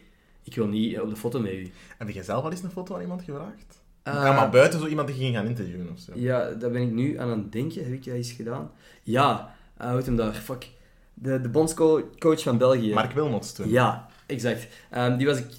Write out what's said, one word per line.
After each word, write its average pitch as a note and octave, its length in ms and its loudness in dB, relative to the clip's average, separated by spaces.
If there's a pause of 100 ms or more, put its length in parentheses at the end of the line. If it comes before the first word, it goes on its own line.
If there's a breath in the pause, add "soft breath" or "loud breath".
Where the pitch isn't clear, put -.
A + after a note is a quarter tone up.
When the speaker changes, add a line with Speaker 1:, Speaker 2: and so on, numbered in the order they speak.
(440 soft breath)
Speaker 1:
ik B2+ 120 -14
wil A2 120 0
niet G#2+ 320 -2
op G#2 100 -4
de G#2 60 -6
foto - 240 -4
met G#2 120 -4
u." F#2+ 200 -10 (260 loud breath)
Speaker 2:
Heb G#2+ 120 -10
jij F#2+ 140 -10
zelf G#2+ 200 -4
al D#3+ 80 -6
eens F3+ 120 -10
een F3+ 80 -8
foto F3+ 240 -10
aan F3+ 60 -8
iemand F3+ 220 -8
gevraagd? D#3 580 -14 (220)
Speaker 1:
Eh, C#3+ 100 -6
Speaker 2:
Ja, C#3 200 4
maar C3+ 160 4
buiten C3+ 300 8
zo D#3 80 -4
iemand D3+ 200 -2
die C3+ 100 -8
ging B2+ 180 0
gaan G#2 120 -2
interviewen F2+ 460 -6
of - 60 -18
zo. - 160 -20
Speaker 1:
Ja, B2 360 0
daar A#2 200 -4
ben B2 100 -2
ik B2 100 0
nu B2 260 0
aan B2 140 -4
aan A2 80 -2
het G2+ 120 -6
denken. D#3+ 320 -4
Heb B2+ 100 -6
ik C3 120 -10
dat B2+ 100 -8
eens A#2+ 160 -6
gedaan? B2+ 400 -8 (320 soft breath)
Ja, B2 520 2 (220 loud breath)
eh, A#2+ 100 -8
hoe B2 80 0
heet B2 100 0
hem B2+ 100 0
daar? A2 180 0
Fuck. - 360 -10 (440 soft breath)
De, C3 280 -2
de B2 80 -2
bondsco-, D#3 680 4
coach D#3 260 4
van B2 140 2
België. A#2+ 360 4
Speaker 2:
Mark A2+ 180 2
Wilmots C3+ 420 -2
toen. - 160 -4
Speaker 1:
Ja, A#2 380 2 (180 soft breath)
exact. A#2 420 -4 (220 loud breath)
Ehm, B2 280 2
die C3+ 100 2
was C#3+ 100 4
ik B2 220 -6